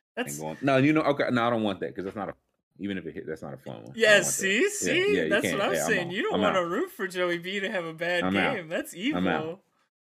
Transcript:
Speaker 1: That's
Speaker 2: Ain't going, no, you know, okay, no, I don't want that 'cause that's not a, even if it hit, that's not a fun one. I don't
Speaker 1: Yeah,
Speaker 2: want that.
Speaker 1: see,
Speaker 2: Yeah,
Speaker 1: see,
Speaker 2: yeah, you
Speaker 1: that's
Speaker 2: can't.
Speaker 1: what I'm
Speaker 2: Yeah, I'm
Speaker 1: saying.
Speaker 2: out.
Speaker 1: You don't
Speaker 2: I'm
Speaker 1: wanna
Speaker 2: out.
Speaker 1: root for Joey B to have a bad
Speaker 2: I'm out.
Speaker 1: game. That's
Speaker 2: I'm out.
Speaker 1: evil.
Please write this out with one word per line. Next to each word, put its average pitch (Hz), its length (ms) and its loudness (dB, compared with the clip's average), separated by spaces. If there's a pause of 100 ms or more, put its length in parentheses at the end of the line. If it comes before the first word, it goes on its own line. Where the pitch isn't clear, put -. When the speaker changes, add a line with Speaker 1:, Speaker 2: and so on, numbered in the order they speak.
(160)
Speaker 1:
That's 220 160 -6
Speaker 2:
Ain't 147 80 -8
going, 156 220 -8
no, 135 140 6
you 139 160 6
know, 156 100 4
okay, 139 300 2
no, 120 140 4
I 120 40 4
don't 113 120 2
want 98 180 0
that 73 160 -6
'cause 92 80 -4
that's 98 120 -8
not 95 120 -6
a, - 60 -8 (440)
even 98 200 -4
if 82 80 -10
it 76 80 -10
hit, - 120 -10
that's 78 160 -8
not 71 120 -10
a - 40 -12
fun - 180 -12
one. 55 60 -14
I - 40 -14
don't 135 100 -14
Speaker 1:
Yeah, 220 180 6
Speaker 2:
want 190 120 6
that. - 60 -2
Speaker 1:
see, 196 300 0
Speaker 2:
Yeah, 403 60 4
Speaker 1:
see, 392 480 0
Speaker 2:
yeah, - 80 2
you 78 60 -2
Speaker 1:
that's - 160 2
Speaker 2:
can't. - 120 0
Speaker 1:
what 202 100 0
I'm - 60 0
Speaker 2:
Yeah, - 60 2
I'm - 80 0
Speaker 1:
saying. 180 200 0
Speaker 2:
out. 175 60 -8
Speaker 1:
You 220 100 -2
don't 440 100 -2
Speaker 2:
I'm 202 80 2
Speaker 1:
wanna 185 180 4
Speaker 2:
out. 170 80 0
Speaker 1:
root 254 220 -2
for 196 180 -8
Joey 175 300 -2
B 190 220 -6
to 196 100 -4
have 185 160 -4
a 160 80 -10
bad 175 300 -2
Speaker 2:
I'm 185 120 2
out. - 200 2
Speaker 1:
game. 165 120 -8
That's 214 260 -6
Speaker 2:
I'm 208 320 -2
out. 160 160 0
Speaker 1:
evil. 160 220 -10 (420)